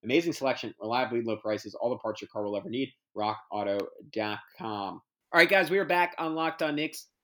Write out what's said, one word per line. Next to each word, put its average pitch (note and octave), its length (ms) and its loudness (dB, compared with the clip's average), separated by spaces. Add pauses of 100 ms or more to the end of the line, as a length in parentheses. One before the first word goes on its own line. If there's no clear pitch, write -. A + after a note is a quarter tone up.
Amazing D3+ 300 4
selection, B2 440 -2
reliably A#2 440 0
low A2+ 160 -2
prices, G#2+ 360 -4
all A#2 160 -2
the B2 60 0
parts A2 240 -6
your G#2 80 -12
car G#2+ 160 -6
will G2+ 140 -2
ever G2 120 -6
need, C3 220 -4 (240)
rock G#2+ 240 -2 (100)
auto G2+ 280 -2 (340)
dot G#2+ 280 -2 (180)
com. G2+ 420 -6 (320)
All F3 80 8
right, F3 80 10
guys, F#3+ 220 4
we F#3+ 80 2
are G3 80 2
back F3 320 2
on D#3+ 180 -2
Locked D#3+ 260 -2
On D3+ 140 0
Knicks. D#3 320 -4 (160)